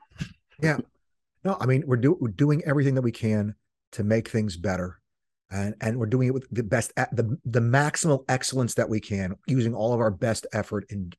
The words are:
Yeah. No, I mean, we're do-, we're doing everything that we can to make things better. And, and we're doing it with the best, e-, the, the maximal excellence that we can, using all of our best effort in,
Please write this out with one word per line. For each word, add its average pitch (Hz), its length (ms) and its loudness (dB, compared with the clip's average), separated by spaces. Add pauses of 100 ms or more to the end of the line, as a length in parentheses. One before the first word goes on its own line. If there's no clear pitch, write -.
(640)
Yeah. 156 160 2 (640)
No, 190 160 0
I 120 60 -2
mean, 131 200 4
we're 127 120 4
do-, 139 200 4
we're 127 120 -2
doing 143 340 2
everything 139 300 2
that 131 80 2
we 117 100 0
can 107 420 0 (380)
to 110 120 -4
make 110 240 2
things 104 280 -2
better. 90 440 -4 (500)
And, 101 320 -4
and 117 160 -2
we're 113 80 0
doing 127 220 2
it 131 60 0
with 131 160 -6
the 117 120 -2
best, 117 360 0
e-, 131 40 0 (100)
the, 117 320 0
the 123 160 2
maximal 139 680 2
excellence 131 460 0
that 113 140 0
we 110 120 0
can, 98 340 -4 (120)
using 120 280 2
all 110 180 0
of 117 80 0
our 110 100 4
best 110 440 -2
effort 104 340 -4
in, 95 300 -8